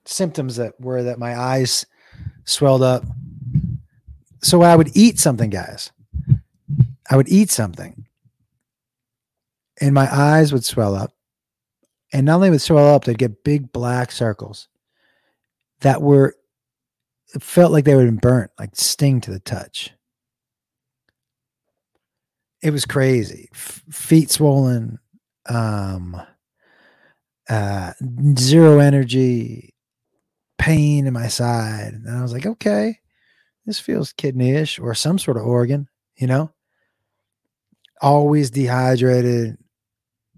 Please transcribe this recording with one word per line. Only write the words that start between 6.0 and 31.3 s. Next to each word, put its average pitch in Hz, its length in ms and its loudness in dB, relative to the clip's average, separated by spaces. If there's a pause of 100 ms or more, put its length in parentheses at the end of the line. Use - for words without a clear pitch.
I 135 80 4
would 135 120 4
eat 196 220 2
something - 560 -8 (1700)
and 139 140 2
my 135 180 2
eyes 147 400 4
would 127 120 -2
swell 101 300 -2
up. 98 180 -8 (1000)
And 139 140 0
not 160 100 4
only 190 140 4
would 151 100 2
swell 147 340 4
up, 135 100 2
they'd 117 140 -4
get 120 260 -4
big 147 280 -4
black 123 380 -6
circles 104 580 -8 (1120)
that 139 220 0
were, 139 320 4 (1000)
it 139 80 -10
felt 175 300 4
like 151 120 2
they 143 100 4
would 131 100 6
have 120 60 4
been 110 100 -4
burnt, 120 380 0
like 101 160 -14
sting 135 480 -2
to - 80 -12
the 95 100 -10
touch. - 520 -14 (2750)
It 156 80 -2
was 143 140 -2
crazy. 131 680 -2
F-, - 380 -18
feet 160 400 2
swollen, 127 680 0 (500)
um, 98 720 -6 (1300)
uh, 101 440 -6 (440)
zero 147 420 6
energy, 127 960 0 (840)
pain 147 480 0
in 131 60 -4
my 117 160 -6
side. 110 640 -6